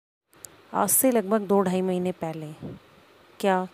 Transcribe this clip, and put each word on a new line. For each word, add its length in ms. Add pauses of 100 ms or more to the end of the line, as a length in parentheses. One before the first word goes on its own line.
(720)
आज 160
से 220
लगभग 300
दो 200
ढाई 200
महीने 320
पहले 400 (840)
क्या 340